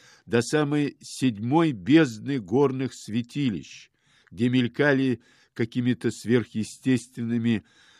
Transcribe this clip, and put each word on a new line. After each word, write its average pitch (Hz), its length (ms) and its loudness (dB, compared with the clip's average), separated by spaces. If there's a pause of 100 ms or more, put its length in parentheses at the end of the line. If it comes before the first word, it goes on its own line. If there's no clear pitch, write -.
(260)
до 117 160 2
самой 147 580 -2
седьмой 131 680 0
бездны 120 720 2
горных 131 540 0
святилищ, 117 960 -6 (420)
где 110 160 0
мелькали 131 720 2 (340)
какими-то 120 560 -2
сверхъестественными, 117 1500 -2 (360)